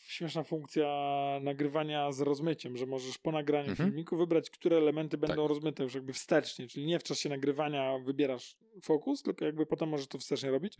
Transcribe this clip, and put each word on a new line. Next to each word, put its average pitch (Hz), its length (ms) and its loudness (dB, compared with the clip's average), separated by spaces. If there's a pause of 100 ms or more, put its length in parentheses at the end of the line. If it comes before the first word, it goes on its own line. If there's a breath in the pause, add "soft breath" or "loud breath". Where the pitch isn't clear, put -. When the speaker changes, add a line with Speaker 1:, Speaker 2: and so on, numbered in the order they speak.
Speaker 1:
śmieszna 156 360 -4
funkcja 156 440 0 (540)
nagrywania 147 680 0
z 135 100 -4
rozmyciem, 143 560 0
że 123 80 -2
możesz 131 320 -4
po - 140 -2
nagraniu 147 380 2
Speaker 2:
Mhm. 165 200 2
Speaker 1:
filmiku 165 280 -2
wybrać, 165 320 4
które 165 280 4
elementy 156 400 4
Speaker 2:
Tak. 151 100 2
Speaker 1:
będą 151 200 2
rozmyte 147 360 0
już 127 120 -4
jakby 131 180 -6
wstecznie, - 540 0
czyli 143 180 -8
nie 165 140 2
w - 40 -6
czasie - 260 -4
nagrywania 139 680 0
wybierasz 131 580 -2 (260)
fokus, 160 380 0
tylko - 240 -2
jakby 156 200 2
potem 160 240 0
możesz 143 180 -2
to - 100 -8
wstecznie 135 340 -2
robić. 143 280 0